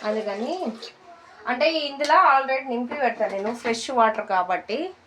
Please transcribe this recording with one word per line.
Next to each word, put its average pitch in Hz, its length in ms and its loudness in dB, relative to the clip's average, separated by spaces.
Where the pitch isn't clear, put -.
అందుకని. 214 460 -4
అంటే 262 160 2
ఇందులో 285 300 2
already 262 400 2
నింపి 247 300 -4
పెడతా 226 320 0
నేను, 196 180 -4
ఫ్రెష్ 233 240 -2
వాటర్ 226 340 2
కాబట్టి. 185 440 -2